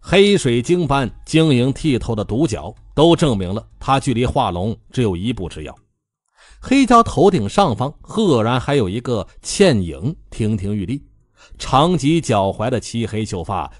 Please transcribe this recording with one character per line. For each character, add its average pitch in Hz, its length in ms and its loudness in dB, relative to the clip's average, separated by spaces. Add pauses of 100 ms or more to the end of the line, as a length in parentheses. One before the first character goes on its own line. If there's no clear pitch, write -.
黑 202 360 4
水 120 260 0
晶 170 260 0
般 135 200 0 (160)
晶 160 280 2
莹 127 200 2
剔 131 260 -2
透 113 180 -4
的 104 80 -4
独 135 240 -2
角， 82 260 -8 (200)
都 165 200 6
证 131 240 0
明 92 160 -4
了 110 100 -6 (140)
它 135 220 0
距 135 120 -2
离 120 140 0
化 120 240 -2
龙 95 260 -4 (140)
只 127 120 -2
有 101 120 0
一 101 180 -4
步 90 160 -8
之 78 140 -14
遥。 65 140 -16 (880)
黑 269 220 4
蛟 233 160 6
头 175 260 2
顶 113 200 0
上 175 260 2
方 123 260 -6
赫 180 400 0
然 120 180 0
还 139 180 -2
有 110 120 0
一 107 120 -6
个 120 260 -4 (160)
倩 147 400 2
影 85 320 -6 (160)
亭 110 260 -4
亭 98 180 -6
玉 98 120 -6
立， 135 180 -8 (540)
长 160 400 2
及 156 220 2
脚 98 300 0
踝 110 200 -4
的 123 80 -2
漆 117 260 -6
黑 107 200 -6
秀 95 180 -8
发， 85 360 -8